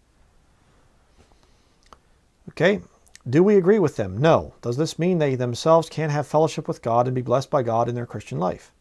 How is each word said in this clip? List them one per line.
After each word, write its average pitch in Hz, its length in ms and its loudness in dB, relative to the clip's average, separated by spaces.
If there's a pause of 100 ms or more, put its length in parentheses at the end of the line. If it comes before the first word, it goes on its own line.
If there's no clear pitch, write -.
(2500)
Okay, 185 320 0 (480)
do 143 140 4
we 208 140 4
agree 196 220 4
with 156 180 0
them? 98 200 -6
No. 120 460 2
Does 120 160 -4
this 156 200 -4
mean 175 200 0
they 143 160 0
themselves 143 560 0
can't 151 200 -6
have 147 160 -4
fellowship 156 400 0
with 160 140 -8
God 120 260 2
and 127 80 -4
be 127 60 -4
blessed 127 300 -2
by 139 120 0
God 117 240 0
in 120 80 -4
their 120 120 -8
Christian 123 320 -12
life? - 420 -8